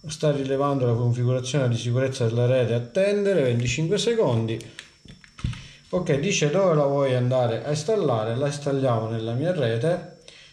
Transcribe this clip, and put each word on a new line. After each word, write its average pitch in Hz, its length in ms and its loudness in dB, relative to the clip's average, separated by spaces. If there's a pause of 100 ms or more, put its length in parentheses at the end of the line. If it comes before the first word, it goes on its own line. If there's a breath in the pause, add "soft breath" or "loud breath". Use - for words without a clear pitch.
Sta 151 260 -2
rilevando 135 540 0
la 120 80 2
configurazione 123 720 0
di 117 100 0
sicurezza 123 480 0
della 117 200 2
rete, 120 300 2
attendere 196 680 0
venticinque 127 560 0
secondi. 117 600 0 (1300 loud breath)
Ok, 160 300 0
dice: 160 320 0
"Dove 185 240 2
la 147 100 4
vuoi 139 300 2
andare 123 500 0
a 147 60 -4
installare?" 139 640 0
La 139 100 -2
installiamo 135 600 0
nella 113 260 -4
mia 151 180 0
rete. 143 680 -2 (340 loud breath)